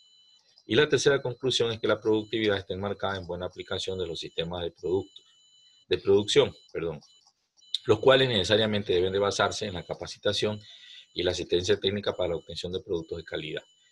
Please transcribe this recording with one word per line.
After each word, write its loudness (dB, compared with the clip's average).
Y -2
la 6
tercera 2
conclusión -2
es -8
que -2
la 2
productividad 0
está -8
enmarcada -4
en -10
buena -6
aplicación -6
de -4
los -8
sistemas -6
de -6
productos, -6
de 0
producción, 4
perdón, -6
los 4
cuales 6
necesariamente 2
deben 2
de 0
basarse 0
en -8
la -6
capacitación -4
y -4
la 2
asistencia 0
técnica -2
para -2
la -2
obtención -12
de -4
productos -6
de -12
calidad. -8